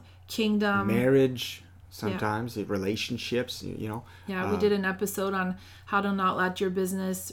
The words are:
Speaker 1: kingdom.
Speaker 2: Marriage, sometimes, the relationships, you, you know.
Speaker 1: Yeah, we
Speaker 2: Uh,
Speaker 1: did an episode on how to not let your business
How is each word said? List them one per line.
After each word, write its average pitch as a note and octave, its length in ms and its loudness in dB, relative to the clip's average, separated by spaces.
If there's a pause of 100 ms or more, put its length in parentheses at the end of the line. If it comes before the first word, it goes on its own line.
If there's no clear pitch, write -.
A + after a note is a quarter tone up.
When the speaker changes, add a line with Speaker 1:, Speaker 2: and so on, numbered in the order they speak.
(280)
Speaker 1:
kingdom. G#3 600 2
Speaker 2:
Marriage, C3 760 4 (300)
sometimes, G#2+ 640 -2
the G#2 100 -2
relationships, A2 960 -2
you, F#2+ 160 -8
you A2 100 -6
know. A2 140 -6 (240)
Speaker 1:
Yeah, F#3+ 240 -4
we G#3 80 0
Speaker 2:
Uh, - 20 0
Speaker 1:
did G3+ 120 4
an G3+ 120 0
episode F#3+ 520 -2
on F#3 220 -2 (280)
how G3+ 160 0
to G3+ 100 0
not F#3+ 260 2
let F#3 220 0
your F#3+ 120 0
business F#3+ 600 -2